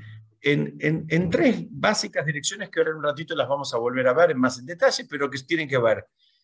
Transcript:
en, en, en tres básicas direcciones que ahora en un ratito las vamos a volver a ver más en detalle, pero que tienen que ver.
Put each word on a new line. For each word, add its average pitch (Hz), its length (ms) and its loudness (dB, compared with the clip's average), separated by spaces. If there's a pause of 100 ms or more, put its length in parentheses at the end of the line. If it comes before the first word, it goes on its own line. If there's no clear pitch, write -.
(400)
en, 147 400 0
en, 160 280 0
en 170 220 0
tres 196 380 2
básicas 180 580 -2
direcciones 175 420 -6
que - 100 -6
ahora 160 120 2
en 156 80 -6
un 147 60 -6
ratito 147 300 -4
las 147 140 0
vamos 139 260 -4
a 117 40 0
volver 123 280 0
a 127 60 6
ver 156 240 4
más 127 220 2
en 123 80 -14
detalle, 214 420 0
pero 143 220 -2
que 135 80 -6
tienen 156 300 -2
que 131 100 2
ver. 110 280 2 (380)